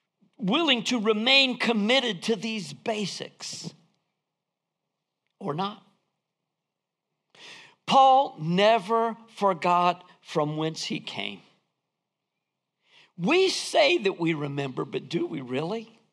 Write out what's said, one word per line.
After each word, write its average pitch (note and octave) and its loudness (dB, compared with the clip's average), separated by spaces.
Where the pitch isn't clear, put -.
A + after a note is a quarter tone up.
willing B3+ 0
to B3 -2
remain A#3 2
committed A3+ 0
to A3 0
these G3+ -8
basics - -10
or D#3 -6
not. G3 -8
Paul C4+ 6
never G#3+ 2
forgot F3 2
from D3+ -4
whence D#3 -4
he - -6
came. G2+ -10
We E4 2
say - 2
that F#3+ -2
we E3 0
remember, C#3+ -4
but C#3+ -8
do E3 -2
we E3 -8
really? D#3 -6